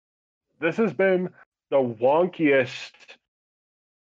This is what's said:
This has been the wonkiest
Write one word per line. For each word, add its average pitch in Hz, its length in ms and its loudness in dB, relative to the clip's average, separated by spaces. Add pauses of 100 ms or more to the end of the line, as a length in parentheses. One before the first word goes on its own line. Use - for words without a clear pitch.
(600)
This 160 160 -2
has 220 160 0
been 185 380 0 (400)
the 147 60 0
wonkiest 135 1160 0 (1200)